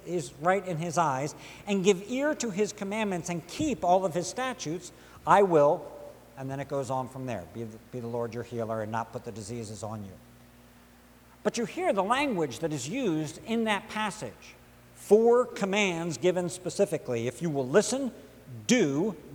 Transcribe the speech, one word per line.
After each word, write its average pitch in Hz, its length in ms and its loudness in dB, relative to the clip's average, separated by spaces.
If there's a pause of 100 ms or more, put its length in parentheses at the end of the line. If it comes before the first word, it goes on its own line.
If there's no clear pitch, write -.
is 165 340 -4
right 185 260 2
in 170 120 -4
his 165 200 -4
eyes, 147 360 2 (320)
and 196 180 0
give 202 260 2
ear 285 260 0
to 240 140 -4
his 196 220 0
commandments 196 560 -4
and 175 180 -6
keep - 380 -2
all 185 200 6
of 160 100 -2
his 175 120 -2
statutes, 208 640 -6 (340)
I 185 160 10
will,'" 165 400 6 (560)
and 135 120 -8
then 135 80 -6
it 139 100 -8
goes 139 220 -4
on 131 180 -2
from 131 180 -10
there, 101 260 -6
"'Be 117 120 -8
the, 110 120 -12 (160)
be 127 80 -8
the 117 60 -8
Lord 117 260 -4
your 117 120 -8
healer 113 360 -4
and 107 100 -4
not 113 220 -4
put 127 120 -10
the 117 80 -10
diseases 107 500 -10
on 107 220 -8
you.'" 95 120 -16 (1300)
But - 160 -2
you 233 80 -2
hear 349 260 0
the 196 100 2
language 208 580 0
that 160 120 -2
is 131 160 -4
used 165 560 -2
in 226 200 0
that 202 260 -2
passage. 196 640 -8 (400)
Four 233 500 6
commands 185 720 0
given 180 320 2
specifically. 147 800 -2
"If 127 160 -6
you 170 80 0
will 139 180 0
listen, 220 420 2 (560)
do, 175 500 4 (180)